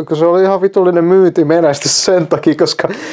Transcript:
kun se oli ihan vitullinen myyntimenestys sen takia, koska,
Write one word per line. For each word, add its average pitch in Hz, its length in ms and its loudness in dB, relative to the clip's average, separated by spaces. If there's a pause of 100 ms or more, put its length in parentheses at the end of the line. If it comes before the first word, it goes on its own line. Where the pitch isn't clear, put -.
kun 160 80 -4
se 160 100 0
oli 180 160 2
ihan 190 200 0
vitullinen 185 420 0
myyntimenestys 165 1000 0
sen 180 220 0
takia, 151 280 0
koska, - 340 -4 (240)